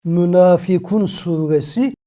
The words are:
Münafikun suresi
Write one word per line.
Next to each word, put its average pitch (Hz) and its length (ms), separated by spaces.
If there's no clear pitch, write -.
Münafikun 180 1000
suresi 160 880